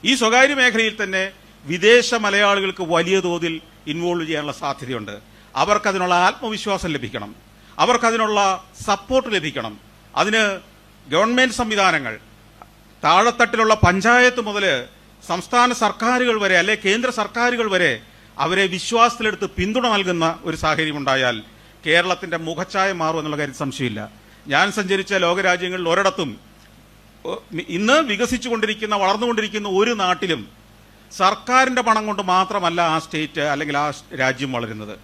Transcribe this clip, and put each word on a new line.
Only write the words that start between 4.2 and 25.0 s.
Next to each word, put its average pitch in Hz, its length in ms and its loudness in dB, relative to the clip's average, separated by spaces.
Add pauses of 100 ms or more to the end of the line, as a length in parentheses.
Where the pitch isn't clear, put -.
ചെയ്യാനുള്ള 147 320 -4
സാധ്യതയുണ്ട്. 120 540 -8 (400)
അവർക്കതിനുള്ള 190 600 2 (120)
ആത്മവിശ്വാസം 202 680 -4
ലഭിക്കണം, 107 380 -8 (440)
അവർക്കതിനുള്ള 220 600 2 (480)
സപ്പോർട്ട് 240 500 0
ലഭിക്കണം. 131 380 -6 (460)
അതിന് 214 220 2 (680)
ഗവൺമെന്റ് 240 480 2
സംവിധാനങ്ങൾ, 180 540 0 (880)
താഴെത്തട്ടിലുള്ള 220 720 2 (120)
പഞ്ചായത്ത് 240 600 4
മുതൽ 202 200 -2 (600)
സംസ്ഥാന 240 400 2 (120)
സർക്കാരുകൾ 233 600 0
വരെ, 190 180 2
അല്ലെ 208 140 0 (100)
കേന്ദ്ര 233 240 0 (100)
സർക്കാരുകൾ 233 540 -2
വരെ 175 180 2 (520)
അവരെ 185 200 0 (100)
വിശ്വാസത്തിലെടുത്ത് 220 760 0 (100)
പിന്തുണ 214 360 -2
നൽകുന്ന 180 320 0 (220)
ഒരു 160 140 -6
സാഹചര്യം 156 380 -2
ഉണ്ടായാൽ 131 360 0 (500)
കേരളത്തിന്റെ 170 600 0
മുഖച്ഛായ 185 440 -2 (120)
മാറും 160 180 0
എന്നുള്ള 151 200 -6
കാര്യത്തിൽ 143 240 -6
സംശയമില്ല. 123 380 -4 (500)
ഞാൻ 156 140 4 (120)
സഞ്ചരിച്ച 196 360 -2 (120)